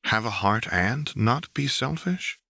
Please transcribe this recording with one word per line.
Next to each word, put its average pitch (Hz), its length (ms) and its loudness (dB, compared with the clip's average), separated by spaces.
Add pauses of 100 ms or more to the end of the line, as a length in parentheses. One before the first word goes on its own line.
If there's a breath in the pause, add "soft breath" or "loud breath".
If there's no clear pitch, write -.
"Have 110 200 0
a 107 180 -4
heart 104 300 2
and 110 420 0
not 117 380 2
be 143 160 0
selfish?" 160 680 -2 (140)